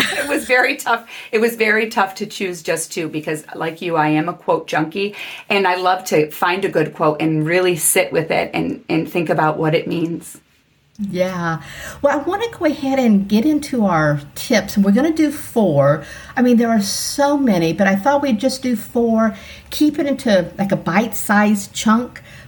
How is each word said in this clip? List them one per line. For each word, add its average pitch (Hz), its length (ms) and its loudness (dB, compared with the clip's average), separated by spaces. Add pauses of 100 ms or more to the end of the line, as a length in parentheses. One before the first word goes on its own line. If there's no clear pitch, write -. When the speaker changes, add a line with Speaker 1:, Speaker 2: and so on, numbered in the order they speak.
(180)
Speaker 1:
It 294 100 -4
was 285 180 -2
very 254 300 2
tough. 233 320 -2 (240)
It 220 80 2
was 226 160 0
very 220 320 2
tough 196 280 -2
to 208 100 -6
choose 180 360 -6
just 165 300 -4
two 165 160 -4
because, 151 360 -6 (100)
like 165 280 -8
you, 170 140 -2
I 151 120 2
am 156 200 2
a 175 60 -4
quote 170 320 -2
junkie, 196 500 -2 (320)
and 196 180 2
I 180 100 2
love 185 300 0
to 151 240 2
find 180 340 -2
a 185 40 2
good 156 260 0
quote 151 260 0
and 156 260 0
really 180 300 2
sit - 360 0
with 160 180 0
it 170 240 0
and, 170 340 -4
and 160 220 -2
think 175 200 -2
about 156 280 2
what 156 160 0
it - 140 0
means. 165 500 -6 (600)
Speaker 2:
Yeah. 180 640 -2 (400)
Well, 285 160 2
I 277 40 -6
wanna 403 280 -4
go - 140 -6
ahead 269 340 0
and 208 300 4
get 214 180 2
into 285 400 0
our 156 340 2 (140)
tips, - 400 -2
and 202 100 4
we're 202 80 4
gonna 277 200 4
do 311 180 0
four. 151 720 2 (320)
I 254 60 2
mean, 247 140 6
there 233 140 4
are 226 120 2
so 285 560 0
many, 180 340 2
but 190 140 2
I 190 80 2
thought 285 260 2
we'd 269 200 0
just - 220 -2
do 247 120 -2
four, 226 600 0 (340)
keep 302 280 2
it 302 80 2
into, 226 520 2
like, 196 140 0
a 185 40 0
bite-sized 208 960 0
chunk 226 480 0 (260)